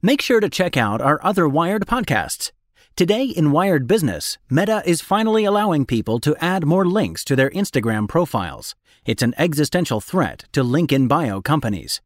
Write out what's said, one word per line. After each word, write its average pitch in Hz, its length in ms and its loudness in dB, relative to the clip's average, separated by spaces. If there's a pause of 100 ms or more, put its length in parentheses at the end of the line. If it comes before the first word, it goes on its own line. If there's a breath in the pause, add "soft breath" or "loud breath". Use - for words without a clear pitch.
Make 185 180 4
sure 233 180 4
to 208 100 0
check 180 280 -2
out 110 240 0
our 143 240 2
other 185 240 2
Wired 170 380 0
podcasts. 160 640 -2 (440 soft breath)
Today 208 280 2
in 170 280 2
Wired 156 360 2
Business, 135 500 -2 (140)
Meta 196 340 0
is 165 160 0
finally 220 440 0
allowing 202 380 2
people 117 360 0
to 151 200 0
add 180 240 0
more 180 220 2
links 180 380 -2
to 139 120 0
their 135 140 2
Instagram 113 580 -2
profiles. 98 680 -4 (280 soft breath)
It's - 200 -2
an 120 120 0
existential 147 640 0
threat 127 520 -4
to 143 100 0
link 135 300 2
in 135 160 2
bio 117 340 0
companies. 113 640 -2